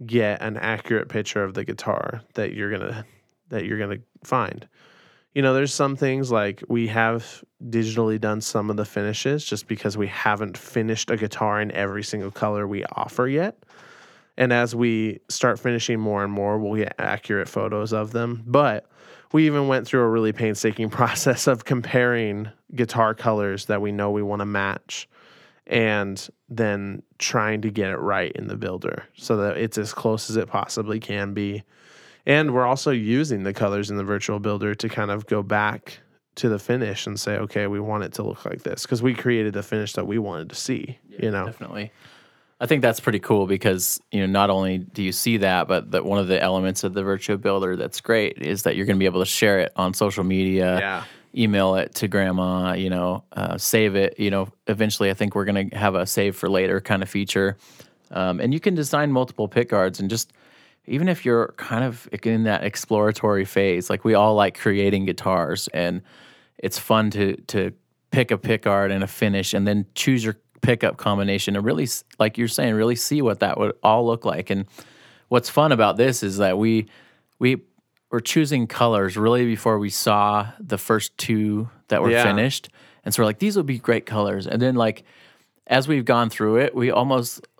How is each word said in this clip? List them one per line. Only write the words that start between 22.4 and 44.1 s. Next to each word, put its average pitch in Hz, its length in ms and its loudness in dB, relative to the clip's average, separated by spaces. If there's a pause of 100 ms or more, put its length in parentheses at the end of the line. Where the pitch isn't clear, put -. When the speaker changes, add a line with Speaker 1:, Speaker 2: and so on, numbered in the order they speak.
Speaker 1:
guitar 113 400 0
colors 101 520 -2
that 104 160 0
we 104 100 -2
know 101 180 -2
we 104 120 -2
wanna 101 240 -4
match 98 600 -4 (600)
and 104 640 -2 (200)
then 101 540 -4 (160)
trying 107 440 -2
to 110 80 -2
get 98 200 -2
it 87 80 -6
right 92 340 -2
in - 160 -10
the - 80 -8
builder - 480 -6 (120)
so - 200 -2
that 101 200 0
it's 110 220 -4
as 104 160 -6
close 110 360 -2
as 110 60 -2
it - 120 -2
possibly 107 500 -4
can 101 360 -6
be. 101 280 -4 (640)
And 147 280 4
we're 123 120 2
also 135 240 0
using 117 540 0
the 98 80 -4
colors 104 380 -2
in 104 60 -4
the 98 80 -4
Virtual 104 340 -2
Builder 104 360 -2
to 110 140 -6
kind 104 220 -4
of 107 160 -6
go 107 160 0
back 104 580 -2 (360)
to 123 120 0
the 107 100 2
finish 113 480 -4
and 104 120 -8
say, 104 180 -4
"Okay, 104 300 -4
we 101 140 -4
want 104 240 -4
it - 100 -10
to 107 80 -8
look - 220 -8
like - 180 -8
this," - 240 -8
'cause 117 160 -2
we 127 120 2
created 113 400 0
the 101 80 -6
finish 104 320 -4
that 95 120 -4
we 104 120 -2
wanted 87 320 -6
to - 40 -18
see, - 440 -6 (100)
Speaker 2:
Yeah, 101 140 -16
Speaker 1:
you 110 80 0
know? 98 160 -4
Speaker 2:
definitely. 107 440 -12 (680)
I 123 60 -2
think 135 160 4
that's 117 180 4
pretty 104 200 0
cool 101 260 2
because, 95 540 0 (120)